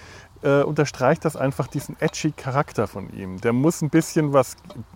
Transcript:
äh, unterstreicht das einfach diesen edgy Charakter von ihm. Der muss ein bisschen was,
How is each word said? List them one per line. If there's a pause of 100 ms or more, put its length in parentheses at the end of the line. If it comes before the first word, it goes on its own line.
(440)
äh,
unterstreicht
das
einfach
diesen
edgy
Charakter
von
ihm.
Der
muss
ein
bisschen
was, (400)